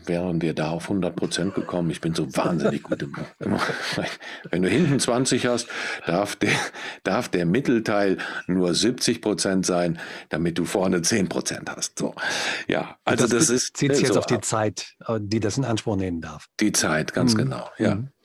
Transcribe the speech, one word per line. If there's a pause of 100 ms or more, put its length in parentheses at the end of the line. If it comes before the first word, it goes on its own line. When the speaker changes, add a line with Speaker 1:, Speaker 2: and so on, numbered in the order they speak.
Speaker 1:
wären
wir
da
auf
hundert
Prozent
gekommen?
Ich
bin
so
wahnsinnig
gut
im, (240)
im,
<laughs>
wenn
du
hinten
zwanzig
hast, (380)
darf
der, (540)
darf
der
Mittelteil (300)
nur
siebzig
Prozent
sein, (280)
damit
du
vorne
zehn
Prozent
hast.
So. (500)
Ja,
also
Speaker 2:
Das
Speaker 1:
das
Speaker 2:
be-,
Speaker 1:
ist,
Speaker 2:
zieht
sich
Speaker 1:
äh,
Speaker 2:
jetzt
Speaker 1:
so
Speaker 2:
auf
die
Speaker 1:
ab.
Speaker 2:
Zeit, (100)
äh,
die
das
in
Anspruch
nehmen
darf. (280)
Speaker 1:
Die
Zeit,
ganz
Speaker 2:
Mhm.
Speaker 1:
genau,
ja.
Speaker 2:
Mhm. (160)